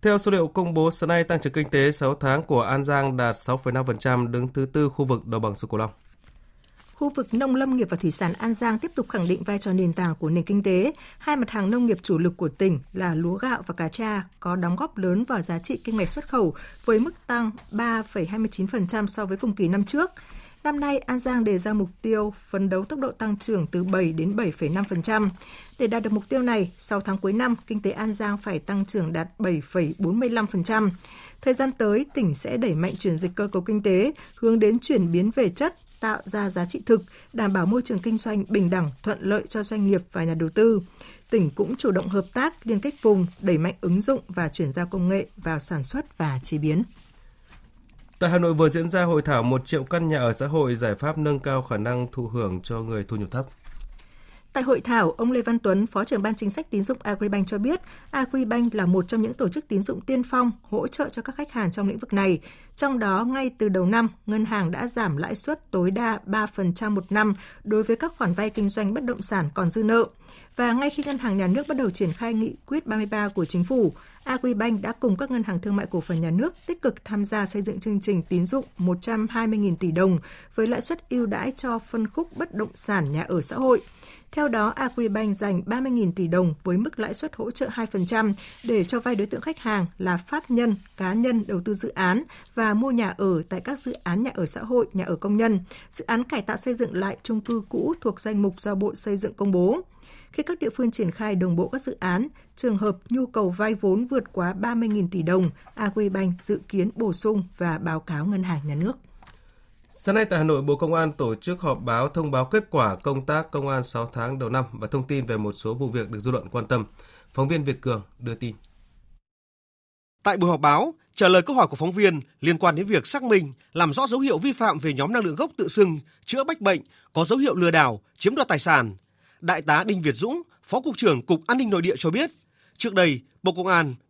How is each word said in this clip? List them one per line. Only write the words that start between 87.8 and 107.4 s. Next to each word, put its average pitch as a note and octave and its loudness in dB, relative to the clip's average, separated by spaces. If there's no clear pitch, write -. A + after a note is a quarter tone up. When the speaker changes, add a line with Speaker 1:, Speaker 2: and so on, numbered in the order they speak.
Speaker 2:
phần F#3 -2
trăm A3 2
để A3+ 2
cho A#3+ -2
vay B3 -2
đối G3+ 0
tượng A#3 -6
khách D#4+ -6
hàng G3+ 0
là F3+ -2
pháp D4 -6
nhân, A#3+ 2
cá F#3 -2
nhân A#3 2
đầu F#3 -2
tư G#3 -2
dự G#3 -6
án F#3+ 2
và A3 0
mua B3+ 2
nhà A#3 0
ở F#3 2
tại F#3 -6
các C4+ -8
dự - -8
án F3+ 0
nhà C4 -2
ở F3+ -2
xã - -8
hội, A3+ 2
nhà F#3 -2
ở E3+ -2
công G3+ 0
nhân, A3 2
dự - -10
án A#3 0
cải A#3+ -4
tạo G#3+ -4
xây B3 -4
dựng A#3 -2
lại G3 -2
chung A3 -2
cư A3+ -2
cũ D4 -2
thuộc G#3+ -4
danh G#3+ 0
mục F#3+ 0
do G#3 -4
Bộ G3 -2
Xây G3+ -4
dựng F#3 -6
công G3+ 0
bố. F#3 2
Khi D4+ -4
các F4 -4
địa C4+ -2
phương A#3 0
triển G3 -2
khai G#3+ -4
đồng F3+ 2
bộ F3+ 0
các C4 -6
dự - -6
án, F#3 0
trường A3 0
hợp G3+ 0
nhu B3+ 0
cầu G#3 0
vay G#3+ 0
vốn G#3 2
vượt C4 0
quá F3+ -2
ba A3 -4
mươi A3+ 0
nghìn G#3 0
tỷ F3+ -2
đồng, F3 2
Agribank F#3+ -2
dự - -2
kiến G3 0
bổ A3 -2
sung G#3+ 0